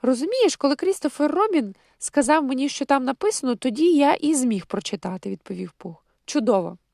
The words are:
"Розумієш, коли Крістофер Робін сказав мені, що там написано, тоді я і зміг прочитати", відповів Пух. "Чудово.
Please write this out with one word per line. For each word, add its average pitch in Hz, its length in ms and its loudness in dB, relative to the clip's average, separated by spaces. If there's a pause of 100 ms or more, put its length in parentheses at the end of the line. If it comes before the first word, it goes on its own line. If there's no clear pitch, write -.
"Розумієш, 320 540 0
коли 285 200 0
Крістофер 302 540 -2
Робін 320 440 0 (240)
сказав 294 460 2
мені, 269 240 -2
що - 160 -6
там 269 200 2
написано, 269 520 -2
тоді 302 400 2
я 285 180 4
і 302 200 0
зміг 240 320 0
прочитати", 185 640 -8
відповів 185 420 -12
Пух. - 320 -18 (200)
"Чудово. 196 540 0 (160)